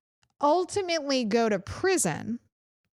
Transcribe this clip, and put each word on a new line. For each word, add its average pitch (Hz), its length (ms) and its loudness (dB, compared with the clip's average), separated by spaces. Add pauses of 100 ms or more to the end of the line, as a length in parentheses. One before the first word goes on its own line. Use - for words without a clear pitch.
(400)
ultimately 320 840 0
go 226 240 2
to 208 100 2
prison, 226 800 -2 (600)